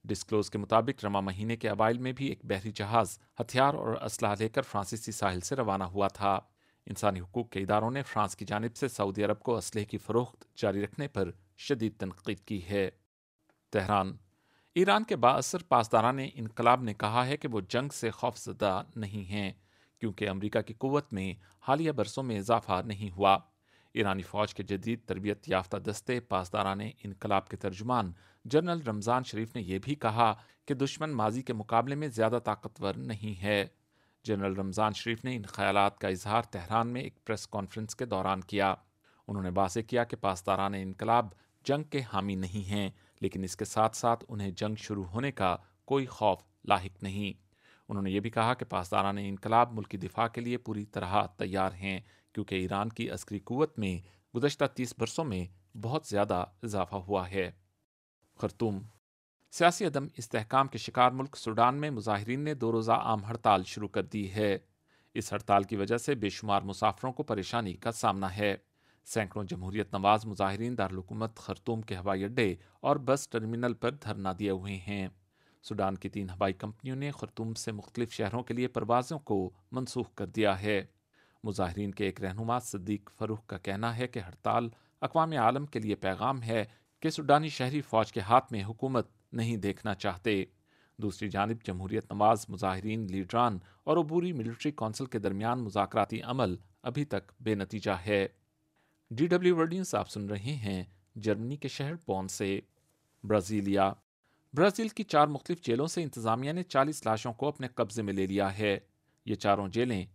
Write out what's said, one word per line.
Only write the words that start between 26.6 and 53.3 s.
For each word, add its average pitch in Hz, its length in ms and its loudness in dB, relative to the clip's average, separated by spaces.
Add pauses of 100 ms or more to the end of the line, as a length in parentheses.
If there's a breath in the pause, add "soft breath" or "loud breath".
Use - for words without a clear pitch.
इनकलाब 104 680 -2
के 95 60 -8
तर्जुमान 104 560 -2 (320 soft breath)
जनरल 165 360 2
रमजान 117 420 0
शरीफ 110 320 -6
ने 120 60 -4
यह 92 180 -4
भी 135 160 -4
कहा 113 360 2 (360 loud breath)
कि 143 80 0
दुश्मन 139 360 -2
माजी 113 300 0
के 131 120 -6
मुकाबले 117 420 0
में 151 160 -4
ज्यादा 113 280 2
ताकतवर 101 600 -4
नहीं 107 340 -6
है। 101 240 2 (680)
जनरल 98 300 0
रमजान 98 380 0
शरीफ 113 320 -4
ने 127 100 -4
इन 107 140 -6
ख्यालात 101 500 4
का 98 100 -2
इजहार 104 440 0
तेहरान 107 340 0
में 123 140 -4
एक - 120 -10 (120)
प्रेस 107 220 -4
कॉन्फ्रेंस 107 460 -8
के 127 120 -4
दौरान 95 440 0
किया। 98 220 4 (560 soft breath)
उन्होंने 98 240 -4
वाजे 98 320 2
किया 117 200 2
कि 113 140 -4
पासदारान 98 580 0
इनकलाब 107 560 2 (340 soft breath)
जंग 147 200 0
के 143 220 -4
हामी 98 300 -2
नहीं 92 260 -4
हैं, 98 300 -2 (280 soft breath)
लेकिन 95 220 -2
इसके 95 240 -6
साथ 110 280 4
साथ 117 340 0
उन्हें 101 260 -6
जंग 107 240 -4
शुरू 101 260 -6
होने 117 280 -4
का 90 200 2 (340 soft breath)
कोई 135 200 2
खौफ 101 360 0 (260)
लाहिक 95 340 2
नहीं। 101 300 -4 (560 soft breath)
उन्होंने 98 220 -2
ये 104 80 2
भी 110 120 -4
कहा 117 220 4
कि - 140 -4
पासदारान 98 520 0
इनकलाब 107 540 4
मुल्की 104 260 -8
दिफा 113 280 -2
के 120 140 -6
लिए 120 180 -4
पूरी 104 340 -6
तरह 101 280 2 (180)
तैयार 95 360 0
हैं, 95 280 -6 (320 soft breath)
क्योंकि 101 220 -4
ईरान 98 320 -2
की 117 200 -6
अस्करी 104 320 -8